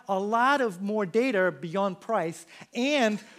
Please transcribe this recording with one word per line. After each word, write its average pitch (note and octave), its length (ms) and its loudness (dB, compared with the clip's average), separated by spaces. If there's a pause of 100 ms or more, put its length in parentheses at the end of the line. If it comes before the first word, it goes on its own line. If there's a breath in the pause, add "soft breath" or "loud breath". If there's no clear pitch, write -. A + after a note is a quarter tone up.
a G3 100 0
lot A#3 420 2
of F#3+ 200 -2
more G#3 260 -2
data G3 460 2
beyond F3+ 480 -4
price, E3+ 460 -2 (280 loud breath)
and A#3+ 440 2 (200 loud breath)